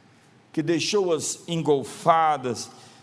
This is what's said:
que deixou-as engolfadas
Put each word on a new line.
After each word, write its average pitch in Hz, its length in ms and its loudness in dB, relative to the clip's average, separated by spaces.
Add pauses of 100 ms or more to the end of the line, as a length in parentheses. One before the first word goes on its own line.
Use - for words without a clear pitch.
(540)
que 160 100 -4
deixou-as 165 840 0
engolfadas 151 1200 0 (340)